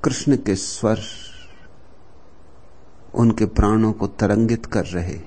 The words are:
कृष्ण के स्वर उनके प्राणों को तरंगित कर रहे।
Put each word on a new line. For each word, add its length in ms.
कृष्ण 340
के 200
स्वर 420
उनके 320
प्राणों 460
को 140
तरंगित 600
कर 180
रहे। 420